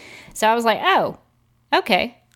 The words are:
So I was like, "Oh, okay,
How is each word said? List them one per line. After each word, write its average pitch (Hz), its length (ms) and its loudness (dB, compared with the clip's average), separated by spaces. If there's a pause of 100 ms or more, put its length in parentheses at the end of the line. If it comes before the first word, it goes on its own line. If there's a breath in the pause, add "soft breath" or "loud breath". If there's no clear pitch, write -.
(340 loud breath)
So 220 140 0
I 226 60 2
was 233 100 -2
like, 220 180 0
"Oh, 302 360 0 (540)
okay, 240 440 0 (200)